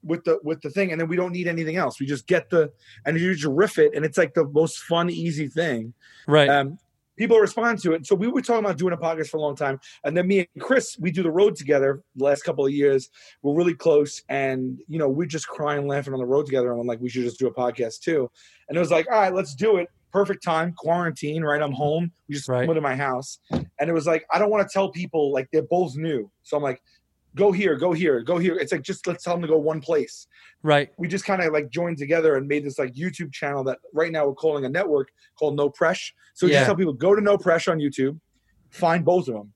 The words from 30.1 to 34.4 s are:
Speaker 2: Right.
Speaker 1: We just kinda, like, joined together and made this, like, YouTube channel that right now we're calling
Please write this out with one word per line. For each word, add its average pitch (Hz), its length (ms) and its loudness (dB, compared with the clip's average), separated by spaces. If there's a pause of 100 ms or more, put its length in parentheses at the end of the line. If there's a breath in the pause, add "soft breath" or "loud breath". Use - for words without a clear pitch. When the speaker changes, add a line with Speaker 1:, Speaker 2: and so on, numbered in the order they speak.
Speaker 2:
Right. 147 360 2
Speaker 1:
We 175 100 -6
just 196 160 -4
kinda, 180 260 0
like, 151 180 -2
joined 165 300 -4
together 156 380 2
and 135 100 -2
made 143 180 -2
this, 139 140 -8
like, 127 160 -4
YouTube 156 380 -8
channel 143 320 -6
that 143 160 -4 (120)
right 165 200 0
now 156 120 0
we're 139 100 0
calling 147 300 0